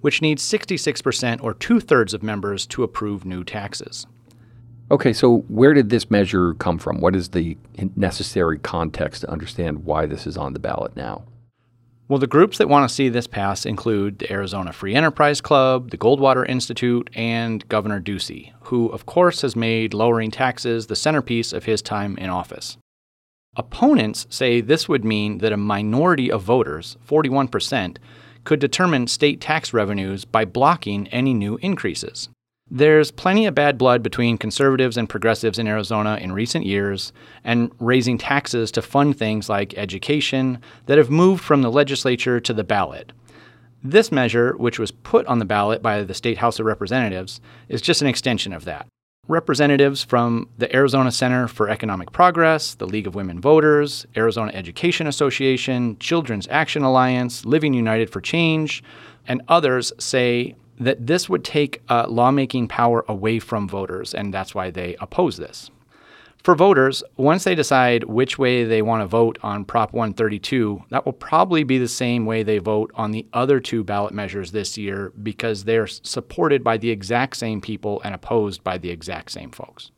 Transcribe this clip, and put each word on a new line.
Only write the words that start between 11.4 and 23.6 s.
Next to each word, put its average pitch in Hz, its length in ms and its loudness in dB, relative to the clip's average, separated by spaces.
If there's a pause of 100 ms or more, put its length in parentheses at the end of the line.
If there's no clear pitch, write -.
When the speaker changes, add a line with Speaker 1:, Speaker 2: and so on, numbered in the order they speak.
Speaker 1:
Well, 135 120 2
the 131 80 2
groups 160 320 4
that 214 100 2
want 139 180 6
to - 60 -4
see 135 160 2
this 117 160 -2
pass 98 400 -4
include 101 540 -2
the - 120 -6
Arizona 95 420 -6
Free 98 200 -6
Enterprise 147 480 2
Club, 131 480 2
the - 80 -10
Goldwater 131 500 4
Institute, 123 680 -2
and 113 520 -4
Governor 104 320 -2
Ducey, - 640 -8
who, 117 280 0
of - 180 -10
course, 175 340 2
has 135 140 -2
made 113 400 0
lowering 113 340 2
taxes 117 560 -2
the 107 100 -6
centerpiece 123 560 -2
of - 140 -6
his 110 160 0
time 101 360 -4
in 92 120 -6
office. - 480 -8 (800)
Opponents 190 720 2